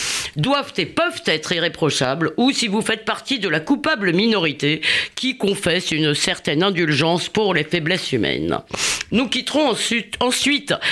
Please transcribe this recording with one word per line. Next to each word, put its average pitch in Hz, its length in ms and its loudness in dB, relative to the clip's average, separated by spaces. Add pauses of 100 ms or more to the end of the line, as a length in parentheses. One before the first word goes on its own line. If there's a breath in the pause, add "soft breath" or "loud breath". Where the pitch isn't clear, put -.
(380 loud breath)
doivent 262 400 0
et 175 80 0
peuvent - 400 -2
être 160 260 0
irréprochables, 160 840 0
ou 247 140 4
si 233 180 0
vous 202 120 0
faites 220 220 -2
partie 226 360 -4
de 190 100 -2
la 156 100 2
coupable 233 540 0
minorité 165 680 2 (360 loud breath)
qui 254 220 -2
confesse 190 540 0
une 151 220 2
certaine 165 500 0
indulgence 165 640 2
pour 208 260 2
les 151 120 2
faiblesses 175 480 -2
humaines. 76 460 0 (520 loud breath)
Nous 233 160 2
quitterons 269 420 0
ensuite, - 500 -2
ensuite 254 540 0 (180 loud breath)